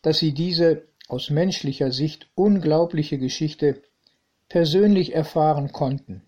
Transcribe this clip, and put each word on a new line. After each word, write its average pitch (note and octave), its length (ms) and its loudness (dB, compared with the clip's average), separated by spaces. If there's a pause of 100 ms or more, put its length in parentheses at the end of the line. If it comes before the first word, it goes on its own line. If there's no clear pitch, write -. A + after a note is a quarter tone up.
dass D#3+ 180 0
Sie D#3 140 0
diese E3 520 0 (240)
aus B2+ 200 -8
menschlicher D3 640 -2
Sicht D3+ 420 -6
unglaubliche E3 840 0
Geschichte D3 640 -2 (680)
persönlich F3+ 640 2
erfahren D3+ 580 0
konnten C3 560 -6